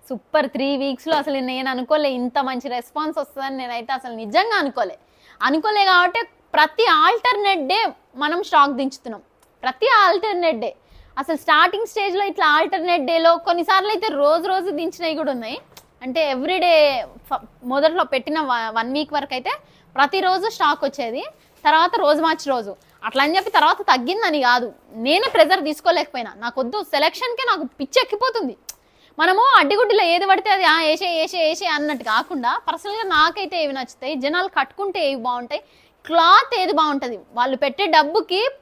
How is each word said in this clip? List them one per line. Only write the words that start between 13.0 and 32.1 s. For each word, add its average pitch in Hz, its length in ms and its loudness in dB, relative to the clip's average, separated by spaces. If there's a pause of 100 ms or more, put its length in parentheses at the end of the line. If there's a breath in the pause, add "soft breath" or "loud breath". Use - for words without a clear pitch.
డేలో 330 300 4
కొన్నిసార్లు 359 520 0
అయితే 415 180 -2
రోజు 311 400 0
రోజు 370 240 -2
దించినవి 330 440 -6
కూడా 285 180 -4
ఉన్నాయి. 240 280 -8 (420)
అంటే 277 280 -2
ఎవ్రీడే 302 760 2 (240)
ఫ-, 254 160 -6 (180)
మొదట్లో 302 400 0
పెట్టిన 294 360 -4
వ-, 240 300 -4
one 226 220 -4
week 294 200 -6
వరకు 285 220 -6
అయితే - 160 -6 (440 soft breath)
ప్రతిరోజు 370 560 0
స్టాక్ 311 340 -2
వచ్చేది, 269 400 -6 (400 soft breath)
తర్వాత 320 320 4
రోజు 311 260 4
మార్చి 320 280 -2
రోజు 220 260 -4 (280 soft breath)
అట్లా 254 200 0
అని 320 120 0
చెప్పి 392 140 -2
తర్వాత 349 320 2
తగ్గిందని 302 600 0
కాదు, 240 300 2 (200)
నేనే 294 420 0
pressure 339 300 4
తీసుకోలేకపోయినా. 294 720 -2
నాకొద్దు, 240 460 -6
సెలక్షన్కే 440 680 -2
నాకు 311 180 -2 (120)
పిచ్చి 494 220 0
ఎక్కిపోతుంది. 440 540 -4 (640 soft breath)
మనము 403 400 4
అడ్డిగుడ్డిలో 403 440 2
ఏది 359 240 2
పడితే 392 240 2
అది, 381 140 2
"ఆ, 320 160 4
ఏసే, 320 440 -2
ఏసే, 339 260 -2
ఏసే" 359 160 -6
అన్నట్టు 294 380 -4
కాకుండా, 254 640 -2